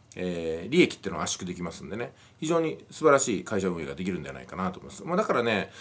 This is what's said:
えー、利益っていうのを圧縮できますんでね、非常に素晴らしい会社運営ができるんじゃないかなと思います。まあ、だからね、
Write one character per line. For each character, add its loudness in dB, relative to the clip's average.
え -2
ー、 -8
利 6
益 2
っ -20
て -6
い -2
う -4
の -2
を -2
圧 -2
縮 -6
で -6
き -6
ま -4
す -10
ん -12
で -6
ね、 -8
非 -6
常 4
に -4
素 0
晴 10
ら 10
し 2
い -6
会 -2
社 2
運 -2
営 -6
が -8
で -6
き 0
る -4
ん -8
じ -10
ゃ -10
な -14
い -16
か -12
な -2
と -8
思 -14
い -14
ま -8
す。 -10
ま -4
あ、 4
だ 4
か 0
ら 4
ね、 0